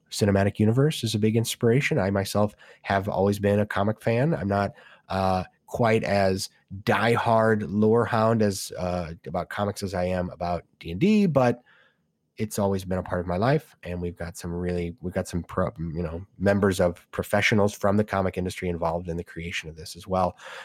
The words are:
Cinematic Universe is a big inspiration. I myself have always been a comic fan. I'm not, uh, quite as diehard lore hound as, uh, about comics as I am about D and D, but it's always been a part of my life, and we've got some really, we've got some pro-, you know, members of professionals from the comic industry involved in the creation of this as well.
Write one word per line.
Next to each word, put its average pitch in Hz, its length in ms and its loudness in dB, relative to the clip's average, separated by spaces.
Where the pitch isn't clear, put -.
Cinematic 101 480 2
Universe 123 460 2
is 107 100 -2
a 107 40 0
big 110 180 2
inspiration. 120 640 2
I 95 120 2
myself 101 440 0
have 98 260 0
always 101 300 2
been 101 220 2
a 104 60 0
comic 101 360 -2
fan. 127 320 0
I'm 98 140 -4
not, 101 240 0
uh, 95 360 0
quite 110 380 2
as 95 460 0
diehard 110 840 2
lore 107 380 2
hound 110 380 2
as, 101 360 -2
uh, 87 360 -4
about 85 220 -6
comics 101 340 -4
as 92 120 -6
I 90 100 -2
am 90 240 -2
about 87 360 -6
D 82 100 -12
and 90 100 -6
D, 208 240 4
but 131 380 2
it's 110 220 -6
always 98 260 0
been 92 140 -4
a 90 40 -2
part 90 180 -4
of 85 80 -6
my 87 80 -2
life, 135 480 0
and 87 180 -6
we've 87 140 -6
got 85 200 -10
some 87 160 -10
really, 87 480 -4
we've 90 140 -8
got 92 140 -4
some 85 160 -6
pro-, - 340 -2
you 82 240 -6
know, 85 240 -8
members 98 440 4
of 90 320 0
professionals 104 600 2
from 101 240 0
the 107 60 4
comic 98 340 -2
industry 92 320 -4
involved 85 400 -4
in 82 80 -4
the 85 60 -6
creation 82 460 -10
of 80 80 -14
this 78 180 -14
as 85 140 -18
well. 92 280 0